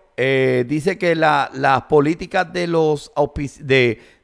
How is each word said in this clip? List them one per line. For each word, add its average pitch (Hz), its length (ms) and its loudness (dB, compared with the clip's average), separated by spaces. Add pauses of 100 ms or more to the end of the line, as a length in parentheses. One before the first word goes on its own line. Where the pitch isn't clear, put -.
(180)
eh, 131 500 0
dice 151 300 -2
que 170 180 0
la, 151 380 2
las 131 300 0
políticas 165 680 0
de 175 160 -4
los 160 480 -2
auspici-, 147 440 -4
de, 127 420 2 (220)